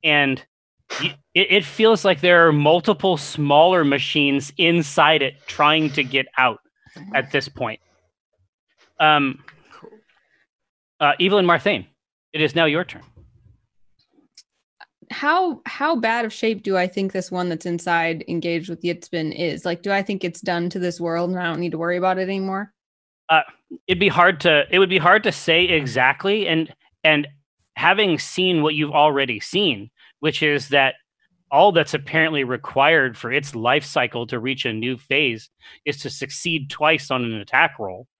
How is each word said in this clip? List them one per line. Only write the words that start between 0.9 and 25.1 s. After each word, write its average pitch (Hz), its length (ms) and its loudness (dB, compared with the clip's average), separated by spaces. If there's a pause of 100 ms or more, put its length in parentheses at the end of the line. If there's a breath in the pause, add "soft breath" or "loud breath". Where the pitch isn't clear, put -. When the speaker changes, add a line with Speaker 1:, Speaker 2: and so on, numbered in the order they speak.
Speaker 1:
y-, 165 140 -6 (180)
it, 185 180 4
it 185 140 2
feels 220 400 2
like 170 160 2
there 175 260 6
are 156 60 4
multiple 165 640 2
smaller 156 680 4
machines 139 720 0
inside 160 640 2
it 135 140 -4 (120)
trying 156 440 2
to 143 120 -2
get 131 240 -2 (100)
out 127 220 2 (540)
at 139 180 -2
this 139 180 -2
point. 113 300 -8 (1200)
Um, 147 440 2 (280)
Speaker 2:
Cool. - 180 -20 (1080)
Speaker 1:
uh, 147 200 4
Evelyn 190 260 2
Marthane, 170 400 2 (480)
it 156 80 -2
is 143 140 0
now 165 100 2
your 156 200 0
turn. - 160 -18 (2000)
Speaker 3:
How, 330 540 0
how 320 300 -2
bad 233 300 -2
of 220 80 -8
shape 220 300 -4
do 190 140 -2
I 180 100 0
think 190 240 -4
this 185 200 -6
one 180 160 -4
that's 165 200 -6
inside 165 600 -2
engaged 170 420 -4
with 165 120 -12
Yitzbin 170 560 -6
is? 170 260 -6
Like, 175 200 -6
do 202 80 -4
I 196 100 0
think 190 220 -6
it's 175 180 -8
done 175 300 -2
to 190 80 -8
this 180 200 -4
world 170 300 -2
and 185 100 -4
I 180 60 -6
don't 165 140 -4
need 170 140 -4
to 160 40 -8
worry 175 200 -2
about 185 200 0
it 190 60 -2
anymore? 190 500 -6 (560)
Speaker 1:
Uh, 160 120 4 (460)
it'd 185 120 0
be 202 80 4
hard 175 340 4
to, 151 300 4
it 185 80 4
would 190 100 4
be 185 80 0
hard 180 260 4